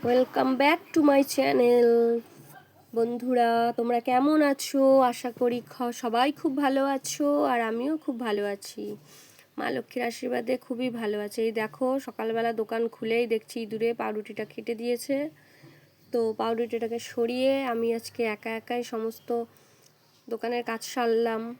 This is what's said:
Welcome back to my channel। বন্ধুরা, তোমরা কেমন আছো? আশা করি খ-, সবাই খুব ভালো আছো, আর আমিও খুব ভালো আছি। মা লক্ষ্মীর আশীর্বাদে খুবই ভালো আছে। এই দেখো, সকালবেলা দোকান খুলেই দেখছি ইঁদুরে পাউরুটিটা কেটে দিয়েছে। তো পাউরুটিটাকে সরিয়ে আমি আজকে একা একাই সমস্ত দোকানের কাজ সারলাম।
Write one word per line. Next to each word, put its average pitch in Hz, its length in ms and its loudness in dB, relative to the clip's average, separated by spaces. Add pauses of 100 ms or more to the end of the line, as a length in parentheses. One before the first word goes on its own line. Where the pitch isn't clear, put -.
Welcome 254 480 4
back 294 220 4 (140)
to 330 60 4 (100)
my 277 120 8 (120)
channel। 240 560 6 (1040)
বন্ধুরা, 240 560 0 (280)
তোমরা 240 220 0 (100)
কেমন 277 300 4 (120)
আছো? 277 320 0 (280)
আশা 240 200 -8
করি 240 280 0 (120)
খ-, 240 320 -6
সবাই 240 280 2
খুব 294 260 -2
ভালো 269 280 2
আছো, 277 420 -2 (240)
আর 240 100 0
আমিও 233 360 -2
খুব 285 220 -6
ভালো 208 260 -2
আছি। 202 380 -10 (760)
মা - 80 -6 (100)
লক্ষ্মীর 240 340 -6
আশীর্বাদে 240 480 -4
খুবই 247 320 -6
ভালো 220 360 -4
আছে। 202 220 -8
এই 226 40 -2
দেখো, 220 360 -4 (120)
সকালবেলা 226 520 -4 (100)
দোকান 226 260 -4
খুলেই 226 460 -2
দেখছি - 300 -6
ইঁদুরে 220 260 -2 (120)
পাউরুটিটা 214 440 -6
কেটে 226 360 -8
দিয়েছে। 240 340 -2 (960)
তো 240 80 0 (200)
পাউরুটিটাকে 233 600 -2 (120)
সরিয়ে 247 400 0 (220)
আমি 233 140 0 (100)
আজকে - 240 -8 (140)
একা 220 240 -10
একাই 240 240 -6
সমস্ত 226 460 -8 (1000)
দোকানের 233 420 -4
কাজ 226 120 -6 (120)
সারলাম। 226 480 0 (180)